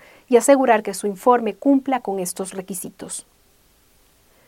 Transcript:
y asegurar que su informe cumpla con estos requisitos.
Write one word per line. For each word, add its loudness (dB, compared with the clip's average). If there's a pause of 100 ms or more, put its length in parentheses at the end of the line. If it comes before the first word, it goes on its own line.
(280)
y 2
asegurar 4
que -8
su -6
informe 0
cumpla 0
con -8
estos -8
requisitos. -14 (1200)